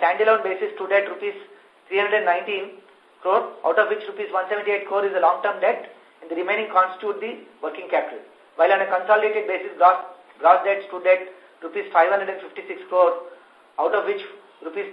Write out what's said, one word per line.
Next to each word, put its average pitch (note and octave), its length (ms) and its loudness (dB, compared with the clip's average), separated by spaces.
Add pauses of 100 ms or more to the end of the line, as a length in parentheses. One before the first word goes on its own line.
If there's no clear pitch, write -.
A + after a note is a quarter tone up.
standalone G#3 400 4
basis F#3+ 320 -4
stood F#3+ 160 -8
at G3 160 2
rupees G3 320 -8 (480)
three G3 160 -2
hundred G#3 240 2
nineteen F#3+ 560 -2 (400)
crore, F#3+ 400 0
out E3 160 2
of G#3+ 160 2
which G#3+ 160 -6
rupees G3+ 240 -10
one F#3 160 -2
seventy-eight G3+ 400 -2
crore G3+ 160 0
is G3 80 -2
a F3+ 80 0
long-term F3+ 400 0
debt, - 320 -2 (320)
and - 20 -18
the E3 60 -8
remaining G3 400 -4
constitute F#3 480 0
the - 240 -12 (160)
working F3+ 240 -8
capital. D3 320 -4 (400)
While F3 160 4
on F#3+ 80 2
a F3+ 80 -2
consolidated G#3 560 2
basis, F#3 320 -6
gross, - 320 4 (320)
gross F3+ 240 6
debt G3 240 0
stood F3+ 160 -8
at F#3 240 4 (320)
rupees G3 320 -8
five F3 160 6
hundred G3 240 0
and F#3 80 -10
fifty-six F#3 480 -12
crore, F3+ 400 2 (480)
out E3+ 160 0
of G3+ 160 0
which G3+ 160 -4 (400)
rupees G3 280 -8